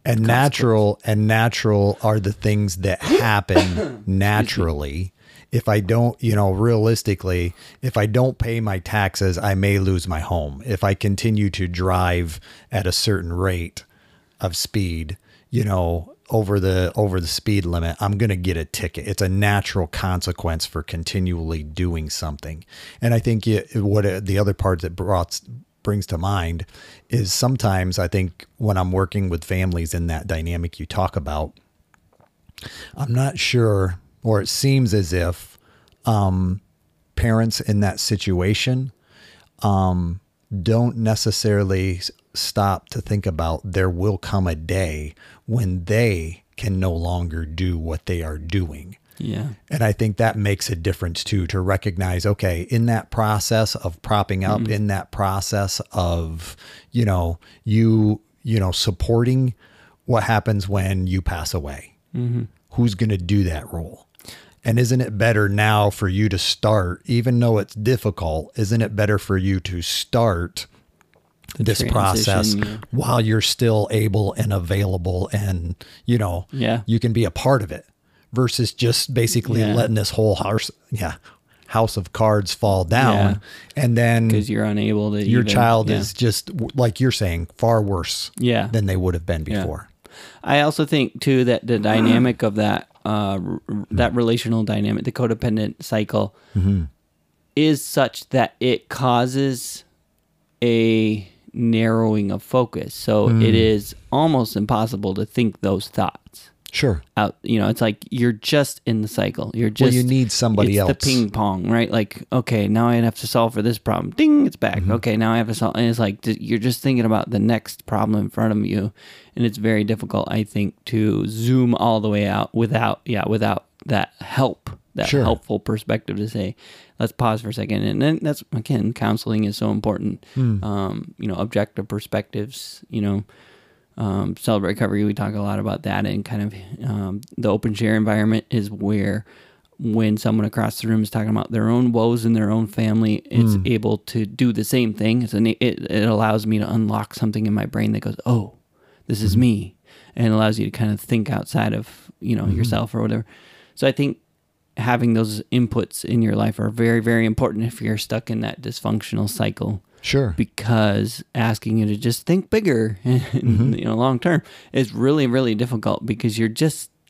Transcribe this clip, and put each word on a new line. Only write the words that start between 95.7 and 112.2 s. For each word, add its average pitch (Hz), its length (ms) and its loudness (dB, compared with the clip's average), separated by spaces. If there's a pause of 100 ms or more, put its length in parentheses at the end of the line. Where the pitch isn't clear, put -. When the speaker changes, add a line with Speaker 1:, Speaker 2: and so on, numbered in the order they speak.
Speaker 2:
cycle, 104 500 -2 (220)
Speaker 1:
Mm-hmm. 95 280 2 (720)
Speaker 2:
is 151 280 2
such - 460 -2
that 127 300 2
it 123 300 0
causes 127 920 -2 (800)
a 113 640 2 (260)
narrowing 113 800 2
of 98 120 -4
focus. - 500 -2
So 107 360 2
Speaker 1:
Mm. 113 140 6
Speaker 2:
it 110 120 6
is 110 400 2 (160)
almost 135 440 2
impossible 107 600 -2
to 104 100 -4
think 113 360 0
those 98 260 0
thoughts - 600 -6 (240)
Speaker 1:
Sure. 101 300 0 (140)
Speaker 2:
out. 104 260 0
You 117 160 0
know, 101 80 2
it's 110 140 0
like 110 280 0
you're 120 220 2
just 139 540 0
in 113 160 0
the 107 80 -2
cycle. - 440 -4
You're 110 260 0
Speaker 1:
Well, 135 120 6
you 123 100 4
Speaker 2:
just, 123 80 2
Speaker 1:
need 127 220 2
somebody 101 460 2
Speaker 2:
it's 95 100 4
the - 60 2
Speaker 1:
else. - 100 -2
Speaker 2:
ping 127 260 2
pong, 101 400 -2
right? 117 220 2
Like, 107 400 -2